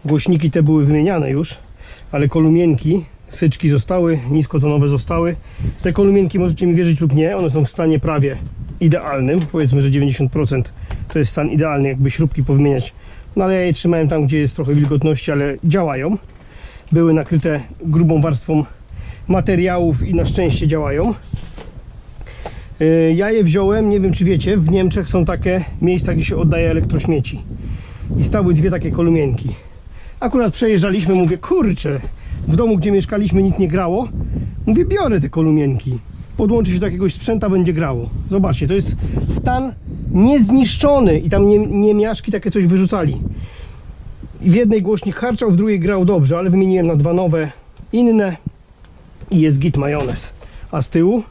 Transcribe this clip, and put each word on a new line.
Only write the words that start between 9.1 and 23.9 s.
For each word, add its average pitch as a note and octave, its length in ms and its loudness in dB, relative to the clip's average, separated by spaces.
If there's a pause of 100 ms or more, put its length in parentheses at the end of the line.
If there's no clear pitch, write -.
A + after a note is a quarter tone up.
powiedzmy, C#3 300 2
że C#3 80 2
dziewięćdziesiąt C#3 420 0
procent C3+ 400 -2 (360)
to D#3 100 -2
jest C3+ 120 0
stan D3+ 200 -2
idealny, D3 380 0
jakby C3+ 220 0
śrubki D3 340 -2
powymieniać. C#3 480 2 (440)
No G3 80 0
ale F#3+ 100 2
ja F#3 60 0
je F3+ 120 0
trzymałem D#3+ 360 0
tam, D3+ 180 0
gdzie D3+ 120 0
jest C#3+ 180 -2
trochę C#3+ 180 -2
wilgotności, D3 580 0
ale C#3+ 320 -2
działają. E3 520 0 (760)
Były E3 200 4
nakryte D#3 480 0 (240)
grubą D#3+ 360 2
warstwą D3+ 440 0 (640)
materiałów F3+ 800 0
i F#3 60 0
na C3 120 2
szczęście D#3 420 0
działają. D3+ 460 0 (1700)
Yy, D#3+ 360 4
ja G3+ 140 0
je A3+ 140 2
wziąłem, G3+ 440 2
nie G3+ 120 2